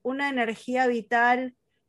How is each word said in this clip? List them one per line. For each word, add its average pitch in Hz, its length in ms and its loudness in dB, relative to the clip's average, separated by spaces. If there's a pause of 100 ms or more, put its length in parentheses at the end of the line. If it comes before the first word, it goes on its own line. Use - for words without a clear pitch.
una 269 280 -4
energía 247 580 -2
vital 240 680 0 (340)